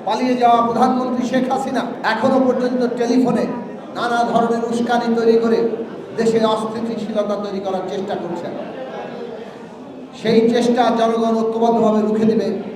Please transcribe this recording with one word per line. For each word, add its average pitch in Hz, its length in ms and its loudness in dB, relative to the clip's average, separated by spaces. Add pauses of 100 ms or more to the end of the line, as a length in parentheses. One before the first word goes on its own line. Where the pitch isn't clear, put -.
পালিয়ে 247 300 0
যাওয়া 233 280 6
প্রধানমন্ত্রী 247 640 0
শেখ 254 260 0
হাসিনা - 280 -2 (220)
এখনো 254 440 2
পর্যন্ত 247 400 2 (100)
টেলিফোনে 233 500 2 (480)
নানা 233 300 0
ধরনের 233 400 2
উস্কানি 233 520 0
তৈরি 226 220 4
করে 226 300 2 (480)
দেশে 220 280 2
অস্থিতিশীলতা 220 920 -2
তৈরি 196 260 -6
করার 190 280 -4
চেষ্টা 196 260 -6
করছেন। 170 360 -6 (1700)
সেই 226 280 4
চেষ্টা 247 320 2 (160)
জনগণ 226 380 2
ঐক্যবদ্ধভাবে 220 680 2
রুখে 214 220 0
দেবে 220 380 2 (140)